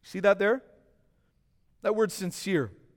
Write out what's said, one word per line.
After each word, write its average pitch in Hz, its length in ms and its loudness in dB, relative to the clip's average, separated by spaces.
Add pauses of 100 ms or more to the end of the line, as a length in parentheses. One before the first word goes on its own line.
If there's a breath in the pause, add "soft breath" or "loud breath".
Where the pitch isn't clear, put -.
See - 160 -10
that 196 180 4
there? 214 240 0 (1200)
That 220 140 0
word 220 160 0
sincere. 175 600 -4 (240)